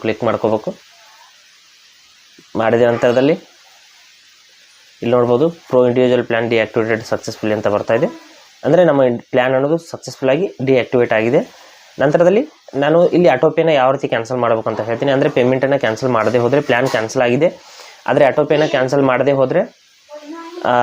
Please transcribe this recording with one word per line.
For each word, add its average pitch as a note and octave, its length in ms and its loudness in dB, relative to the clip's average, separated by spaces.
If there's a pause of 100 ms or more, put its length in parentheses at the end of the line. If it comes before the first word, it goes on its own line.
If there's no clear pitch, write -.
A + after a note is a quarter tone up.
ಕ್ಲಿಕ್ A2 240 -4
ಮಾಡ್ಕೋಬೇಕು. G#2+ 420 -2 (1900)
ಮಾಡಿದ A2+ 300 2
ನಂತರದಲ್ಲಿ B2+ 460 0 (1700)
ಇಲ್ಲಿ A#2 140 0
ನೋಡ್ಬೋದು B2 300 2 (220)
pro B2+ 100 2 (100)
individual B2 420 2
plan A#2 220 0
deactivated A2 500 -2 (100)
successfully G#2+ 460 -6
ಅಂತ G#2+ 180 -2
ಬರ್ತಾ G2+ 180 -2
ಇದೆ, C3+ 120 0 (580)
ಅಂದ್ರೆ E3 260 4
ನಮ್ಮ C#3 100 2 (300)
ಪ್ಲಾನ್ C3 240 0
ಅನ್ನೋದು C#3+ 240 0 (120)
ಸಕ್ಸಸ್‌ಫುಲ್ - 440 -6
ಆಗಿ F3+ 120 -2 (200)
ಡಿಆಕ್ಟಿವೇಟ್ A#2+ 460 2
ಆಗಿದೆ. A#2 280 2 (600)
ನಂತರದಲ್ಲಿ F3 420 2 (400)
ನಾನು D#3 160 2 (180)
ಇಲ್ಲಿ E3+ 180 4
ಆಟೋ D#3 220 2
ಪೇನ E3 120 2 (120)
ಯಾವ B2+ 160 2
ರೀತಿ C#3 120 -6
ಕ್ಯಾನ್ಸಲ್ B2 360 -4
ಮಾಡ್ಬೇಕು A2+ 280 -2
ಅಂತ G#2+ 160 -6
ಹೇಳ್ತೀನಿ. A#2 280 -2
ಅಂದ್ರೆ C#3+ 120 0
ಪೇಮೆಂಟನ್ನು C3 560 0
ಕ್ಯಾನ್ಸಲ್ A#2+ 320 -2
ಮಾಡದೆ A2 280 2
ಹೋದ್ರೆ C3+ 160 2
ಪ್ಲಾನ್ B2+ 340 0
ಕ್ಯಾನ್ಸಲ್ A2+ 280 -2
ಆಗಿದೆ, B2+ 260 2 (640)
ಆದ್ರೆ C#3+ 200 2
ಆಟೋ D3 140 0
ಪೇನ D3+ 300 0
ಕ್ಯಾನ್ಸಲ್ C3+ 360 0
ಮಾಡದೆ B2+ 300 0
ಹೋದ್ರೆ, C#3+ 200 0 (1080)
ಆ, - 20 2 (100)